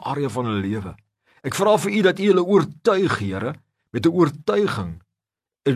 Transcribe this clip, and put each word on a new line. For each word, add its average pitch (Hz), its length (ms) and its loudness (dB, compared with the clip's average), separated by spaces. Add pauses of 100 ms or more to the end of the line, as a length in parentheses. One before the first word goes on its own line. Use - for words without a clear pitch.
area 139 240 -4
van 120 180 -4
hulle 104 140 -2
lewe. 98 300 -6 (500)
Ek 139 120 -6
vra 208 280 4
vir 202 160 -2
U - 80 2
dat 185 120 0
U 202 120 0
hulle 180 120 4
oortuig, 190 760 2
Here, 101 340 -6 (380)
met 117 140 -2
'n 170 60 4
oortuiging 156 920 -2 (760)